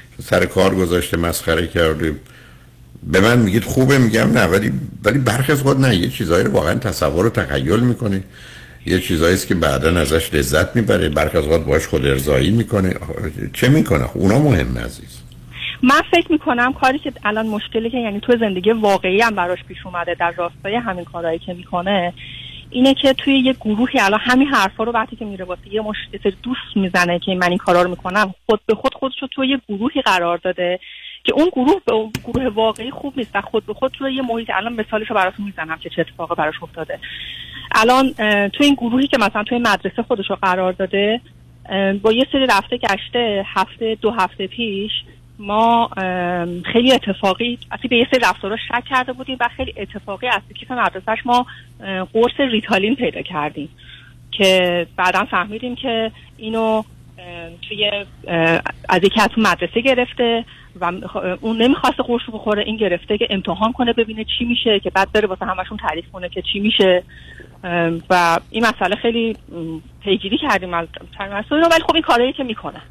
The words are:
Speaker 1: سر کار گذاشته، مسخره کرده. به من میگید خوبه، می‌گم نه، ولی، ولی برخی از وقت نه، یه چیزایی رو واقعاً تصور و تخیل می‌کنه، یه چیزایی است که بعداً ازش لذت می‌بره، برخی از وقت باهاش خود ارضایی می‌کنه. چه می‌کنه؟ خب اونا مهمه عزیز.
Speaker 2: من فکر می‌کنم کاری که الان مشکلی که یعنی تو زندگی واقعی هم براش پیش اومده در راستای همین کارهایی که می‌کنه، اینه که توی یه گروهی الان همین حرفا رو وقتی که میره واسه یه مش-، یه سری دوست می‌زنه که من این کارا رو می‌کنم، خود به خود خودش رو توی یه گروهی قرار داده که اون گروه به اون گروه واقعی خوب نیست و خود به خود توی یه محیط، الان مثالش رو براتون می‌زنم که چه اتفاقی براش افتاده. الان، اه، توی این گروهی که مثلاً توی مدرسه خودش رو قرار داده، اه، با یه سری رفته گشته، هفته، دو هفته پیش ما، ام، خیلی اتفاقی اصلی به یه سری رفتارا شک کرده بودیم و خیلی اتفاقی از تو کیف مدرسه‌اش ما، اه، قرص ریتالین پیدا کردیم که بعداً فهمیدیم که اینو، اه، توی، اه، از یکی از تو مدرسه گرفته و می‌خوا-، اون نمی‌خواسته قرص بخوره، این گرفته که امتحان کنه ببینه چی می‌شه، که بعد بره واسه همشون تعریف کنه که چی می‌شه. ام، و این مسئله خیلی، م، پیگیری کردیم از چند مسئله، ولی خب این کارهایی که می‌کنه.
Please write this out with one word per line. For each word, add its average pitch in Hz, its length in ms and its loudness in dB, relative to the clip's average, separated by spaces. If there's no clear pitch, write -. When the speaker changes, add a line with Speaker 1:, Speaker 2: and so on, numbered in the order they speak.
Speaker 1:
سر 92 220 2
کار 95 300 2
گذاشته، 90 420 0
مسخره 85 500 0
کرده. 80 480 0
به - 180 2
من 117 180 4
میگید 107 260 2
خوبه، 131 340 4
می‌گم 113 340 4
نه، 113 120 4
ولی، 90 280 2
ولی 123 140 4
برخی 127 340 2
از 135 140 2
وقت 139 100 4
نه، 131 200 4
یه 85 120 0
چیزایی 90 360 0
رو - 80 0
واقعاً 82 220 2
تصور 85 520 0
و 117 40 4
تخیل 71 500 0
می‌کنه، 113 420 0
یه 92 140 2
چیزایی 85 340 2
است 95 120 -2
که - 80 0
بعداً 80 460 2
ازش 78 340 0
لذت 73 420 2
می‌بره، 101 320 2
برخی 76 300 0
از 73 100 0
وقت 78 160 2
باهاش 69 220 2
خود 67 200 0
ارضایی 67 440 2
می‌کنه. 104 440 2
چه - 160 2
می‌کنه؟ 127 360 4
خب - 140 -4
اونا 98 200 4
مهمه 76 420 2
عزیز. - 380 -12
Speaker 2:
من 269 180 6
فکر 339 220 2
می‌کنم 247 400 0
کاری 269 260 2
که 285 140 -6
الان 214 220 0
مشکلی 220 440 -4
که 254 80 -4
یعنی 208 220 -4
تو 240 200 4
زندگی 196 300 2
واقعی 202 500 2
هم 226 140 4
براش 180 240 -2
پیش 185 160 -16
اومده 175 360 -6
در 175 160 2
راستای 175 380 -6
همین 202 300 -4
کارهایی 170 340 -6
که 180 160 -10
می‌کنه، 175 580 -2
اینه 262 240 4
که 269 180 4
توی 269 260 2
یه 262 140 4
گروهی 233 480 0
الان 208 220 4
همین 254 260 4
حرفا 220 360 2
رو 233 80 -2
وقتی 226 240 -2
که 226 80 -10
میره 196 200 -10
واسه 180 300 -10
یه 214 60 0
مش-، 214 340 -8
یه 202 80 -12
سری 196 200 0
دوست - 340 -8
می‌زنه 180 420 2
که 185 160 -4
من 180 140 0
این 175 100 0
کارا 175 240 4
رو 180 80 2
می‌کنم، 190 440 -2
خود 214 200 2
به 220 80 2
خود 262 200 -2
خودش 262 280 -4
رو 269 60 -8
توی 262 200 -2
یه 269 200 0
گروهی 226 340 -2
قرار 175 360 2
داده 180 400 -2
که - 80 0
اون 302 200 4
گروه 294 340 2
به - 60 2
اون 220 200 -2
گروه 254 240 -2
واقعی 220 420 -2
خوب 285 260 -10
نیست 240 180 -6
و 202 60 0
خود 208 260 -4
به 214 80 -8
خود 262 180 -2
توی 269 220 -6
یه 262 80 -4
محیط، 233 320 -4
الان 214 180 -2
مثالش 220 360 -4
رو 220 80 -2
براتون 190 300 0
می‌زنم 160 320 -8
که 165 180 -14
چه 170 40 -2
اتفاقی 165 340 -6
براش 156 280 -2
افتاده. 165 360 -12
الان، 254 440 4
اه، 208 300 2
توی 285 180 2
این 285 80 6
گروهی 247 320 0
که 277 120 0
مثلاً 208 260 0
توی 240 140 -2
مدرسه 214 440 0
خودش 214 280 -4
رو 190 120 -2
قرار 185 300 2
داده، 202 480 0
اه، 196 240 0
با 202 200 2
یه 254 200 2
سری 269 140 2
رفته 214 300 2
گشته، 208 680 -2
هفته، 220 460 -2
دو 214 100 2
هفته 196 360 -2
پیش 208 440 -6
ما، 220 580 2
ام، 180 680 -4
خیلی 240 200 4
اتفاقی 226 680 0
اصلی 226 180 -8
به 240 80 2
یه 233 140 4
سری 262 100 2
رفتارا 196 360 0
شک 240 220 -4
کرده 254 220 -2
بودیم 262 280 -10
و 240 160 0
خیلی 262 200 -8
اتفاقی 196 500 -10
از 220 220 0
تو - 60 -20
کیف - 160 -18
مدرسه‌اش 214 540 -2
ما، 247 220 2
اه، 190 320 -6
قرص - 280 2
ریتالین 214 440 0
پیدا 165 260 -4
کردیم 151 460 -8
که 180 560 2
بعداً 185 340 2
فهمیدیم 214 440 -4
که 226 380 -4
اینو، 220 460 -2
اه، 175 320 -16
توی، 208 220 -2
اه، 165 320 2
از 185 140 4
یکی 202 180 4
از 202 140 4
تو 226 60 0
مدرسه 185 400 0
گرفته 240 640 0
و 175 120 -2
می‌خوا-، 185 480 -6
اون 220 220 -2
نمی‌خواسته 277 400 4
قرص 240 200 -2
بخوره، 208 300 -2
این 214 140 -4
گرفته 208 420 -2
که 226 120 0
امتحان 196 420 -2
کنه 240 200 0
ببینه 220 320 -2
چی 240 60 -4
می‌شه، 233 360 0
که 190 100 -4
بعد 190 220 0
بره 214 160 2
واسه 185 180 -6
همشون 185 320 -8
تعریف 160 340 -6
کنه 180 160 -12
که 185 140 -8
چی 202 80 -4
می‌شه. 190 420 4
ام، 170 460 -2
و 170 300 4
این 226 160 0
مسئله 202 300 0
خیلی، 226 360 -2
م، - 20 -8
پیگیری 196 340 -2
کردیم 185 360 -2
از 170 140 -4
چند 196 140 -10
مسئله، 294 360 0
ولی 330 180 4
خب 320 80 2
این 320 80 2
کارهایی 247 300 2
که 277 120 -6
می‌کنه. 220 460 -10